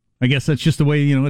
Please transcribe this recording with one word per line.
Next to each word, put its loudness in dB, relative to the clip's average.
I 0
guess 0
that's -2
just 0
the 2
way, 0
you 2